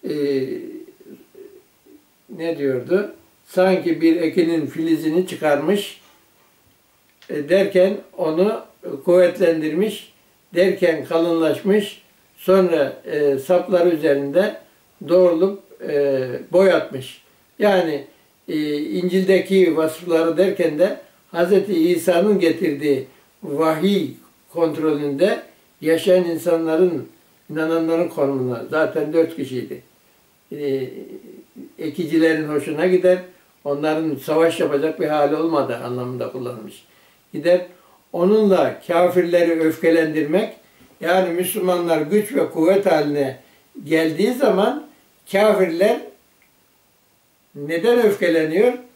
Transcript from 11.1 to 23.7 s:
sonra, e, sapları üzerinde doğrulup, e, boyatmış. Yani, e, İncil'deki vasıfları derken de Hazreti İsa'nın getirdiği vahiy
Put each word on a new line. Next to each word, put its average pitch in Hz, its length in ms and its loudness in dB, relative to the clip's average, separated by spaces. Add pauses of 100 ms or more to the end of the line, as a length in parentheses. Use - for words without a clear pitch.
sonra, 170 560 2 (140)
e, 143 320 0
sapları 175 500 2
üzerinde 147 680 0 (520)
doğrulup, 180 540 2 (260)
e, 139 400 0 (240)
boyatmış. 170 720 0 (360)
Yani, 170 460 0 (440)
e, 151 280 -4
İncil'deki 180 1000 2
vasıfları 160 600 0
derken 165 420 0
de 190 220 0 (320)
Hazreti 185 400 2 (180)
İsa'nın 180 500 2
getirdiği 151 680 -2 (360)
vahiy 160 680 -2 (420)